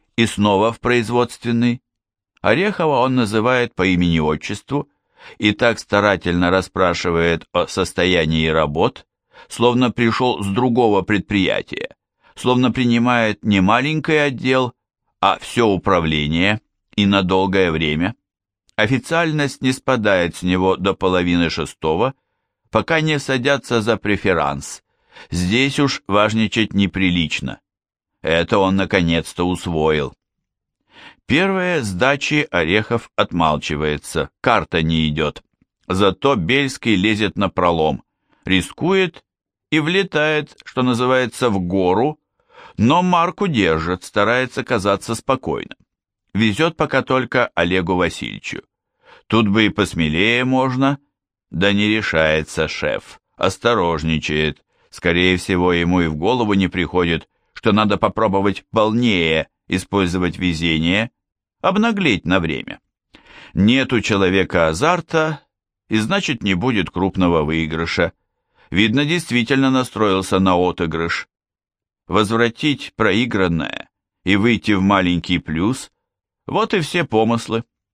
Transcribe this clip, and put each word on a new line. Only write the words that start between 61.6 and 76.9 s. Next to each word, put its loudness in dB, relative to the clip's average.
обнаглеть 0
на 2
время. -6
Нет 2
у 2
человека 2
азарта, -2
и 0
значит, -4
не -2
будет -2
крупного 0
выигрыша. -2
Видно, 2
действительно 0
настроился 0
на 2
отыгрыш. -2
Возвратить -2
проигранное -2
и 2
выйти 0
в 2
маленький 2
плюс – -4
вот -2
и 2
все -4